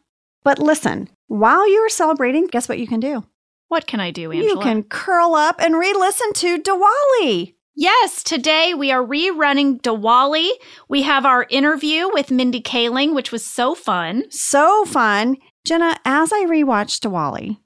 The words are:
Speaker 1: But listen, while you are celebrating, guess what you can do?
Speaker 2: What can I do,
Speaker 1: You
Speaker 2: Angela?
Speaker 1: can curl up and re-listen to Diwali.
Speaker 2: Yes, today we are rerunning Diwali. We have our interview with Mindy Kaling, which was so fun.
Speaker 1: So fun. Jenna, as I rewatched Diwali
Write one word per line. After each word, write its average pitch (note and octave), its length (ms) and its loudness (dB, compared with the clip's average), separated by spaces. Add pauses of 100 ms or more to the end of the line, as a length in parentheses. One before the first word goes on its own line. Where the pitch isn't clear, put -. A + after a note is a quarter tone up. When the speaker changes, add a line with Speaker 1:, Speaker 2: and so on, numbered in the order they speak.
(440)
Speaker 1:
But C#4 160 2
listen, D4 500 -2 (160)
while B3 420 2
you G4+ 120 4
are A4 100 2
celebrating, D#4 560 0
guess A#3+ 240 -4
what B3+ 80 -6
you A#3+ 80 -6
can A3+ 140 -4
do? C4 240 -6 (440)
Speaker 2:
What E4 200 -4
can G#3+ 140 -4
I F3 100 -6
do, D#3+ 220 -10
Speaker 1:
You F4 100 -2
Speaker 2:
Angela? G4 200 0
Speaker 1:
can G#3+ 200 0
curl E4+ 500 0
up D#4 280 2
and E4 180 2
re-listen G4 540 0
to F4 280 -2
Diwali. G4 920 2 (200)
Speaker 2:
Yes, F#4+ 480 2
today D#4 520 0
we C#4 180 -2
are B3+ 100 2
rerunning C#4+ 800 0
Diwali. B3 680 2 (400)
We C#4 140 0
have C#4 220 2
our B3 240 2
interview D4+ 640 0
with C#4+ 200 -2
Mindy B3+ 300 0
Kaling, B3+ 540 -2
which B3+ 160 -4
was A3+ 140 -8
so B3+ 280 -2
fun. F#3 560 -4
Speaker 1:
So F4+ 540 2
fun. A#3 540 0 (280)
Jenna, E4 380 0
as D4+ 300 0
I G#4 160 0
rewatched C4+ 500 0
Diwali F#3 680 -6